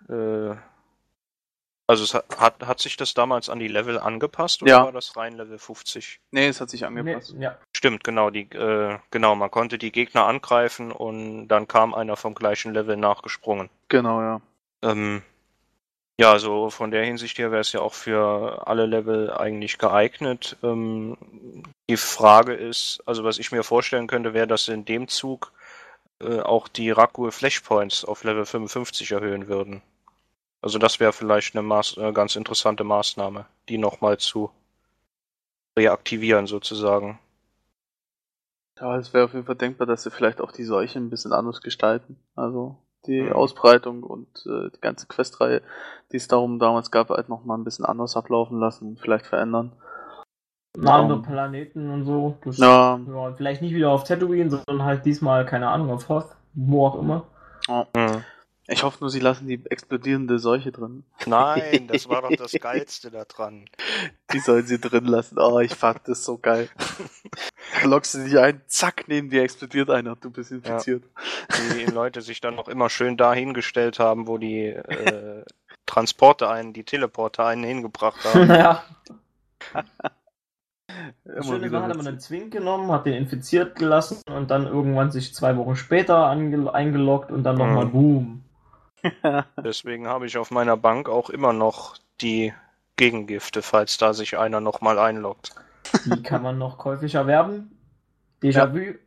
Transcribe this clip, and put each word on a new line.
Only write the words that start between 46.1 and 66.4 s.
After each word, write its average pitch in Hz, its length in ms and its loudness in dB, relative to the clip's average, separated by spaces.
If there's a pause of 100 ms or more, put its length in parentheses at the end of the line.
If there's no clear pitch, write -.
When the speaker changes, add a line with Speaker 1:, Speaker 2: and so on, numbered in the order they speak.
Speaker 2:
die - 60 -8
es 123 100 -6
darum 120 320 2
damals 117 320 2
gab, 113 200 2
halt - 180 -2
nochmal 117 280 -8
ein 113 80 -8
bisschen 110 200 -8
anders 117 320 -4
ablaufen 117 420 -2
lassen, 110 420 -4
vielleicht 110 260 0
verändern. 117 460 -4 (1040)
Speaker 3:
Na, 147 220 6
andere 147 200 2
Speaker 2:
Ähm, - 60 -8
Speaker 3:
Planeten 139 680 -8
und 143 140 -6
so. 147 400 -4
Das, 131 140 -8
Speaker 2:
Ja. 127 400 8
Speaker 3:
ja, 131 360 -10
vielleicht 139 280 -6
nicht 170 120 -4
wieder 156 160 2
auf 139 140 2
Tatooine, 175 460 0
sondern 139 340 -4
halt 139 220 -2
diesmal, 135 400 2
keine 123 220 -2
Ahnung, 160 220 -2
auf 123 180 -8
Hoth, 156 180 -2 (280)
wo 139 320 2
auch 135 120 -2
immer. 151 280 -4 (420)
Speaker 2:
Ja. 120 180 -2 (100)
Speaker 1:
Mhm. 113 280 0 (460)
Speaker 2:
Ich - 120 0
hoffe 139 180 -2
nur, 139 80 -6
sie 131 120 -4
lassen 131 280 2
die 127 220 -6
explodierende 131 680 -2
Seuche 127 340 -2
drin. 123 320 -14 (200)
Speaker 1:
Nein, 143 640 2
das 131 220 -2
war 123 100 0
doch 127 160 0
das 123 160 -12
Speaker 2:
<laughs> 156 80 -2
Speaker 1:
Geilste 127 500 -8
da 110 140 -14
dran. 107 400 -12 (640)
Speaker 2:
Die 135 100 -4
sollen 120 260 4
sie 120 120 -2
drin 120 280 0
lassen. 117 320 0
Oh, 120 220 4
ich 117 140 -2
fand 113 320 0
das 123 180 -6
so 123 120 -8
geil. 117 400 -2